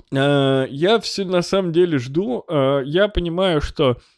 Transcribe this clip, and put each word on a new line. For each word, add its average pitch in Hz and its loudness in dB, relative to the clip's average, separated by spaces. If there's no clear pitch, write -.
Э, 135 2
я 175 0
всё - -6
на 175 0
самом 185 -2
деле 170 2
жду. 175 -4
Э, 139 2
я 175 0
понимаю, 175 0
что 131 0